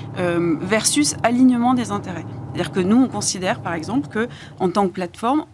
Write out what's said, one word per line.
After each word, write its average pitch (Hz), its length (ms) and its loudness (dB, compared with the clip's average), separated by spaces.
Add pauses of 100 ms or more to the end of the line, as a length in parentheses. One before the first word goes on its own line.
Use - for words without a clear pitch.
(180)
euh, 170 420 0
versus 220 640 0
alignement 247 540 4
des 202 160 -2
intérêts. 185 340 -8 (280)
C'est-à-dire - 200 -4
que 196 80 0
nous, 202 160 4
on 262 100 6
considère, 202 540 -4
par 170 140 -4
exemple, 208 340 -4
que, 226 180 -2 (320)
en 185 100 2
tant 202 180 2
que 180 60 -4
plateforme, 233 600 -2